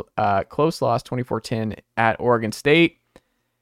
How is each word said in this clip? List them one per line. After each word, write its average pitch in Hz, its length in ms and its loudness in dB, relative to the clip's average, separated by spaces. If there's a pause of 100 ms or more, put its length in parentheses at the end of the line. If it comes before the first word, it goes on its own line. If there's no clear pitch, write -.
(160)
uh, 107 280 0
close - 360 -2
loss, 123 220 0
twenty-four 120 380 -6
ten 110 340 -6 (240)
at 113 200 2
Oregon 113 340 0
State. 160 460 2 (640)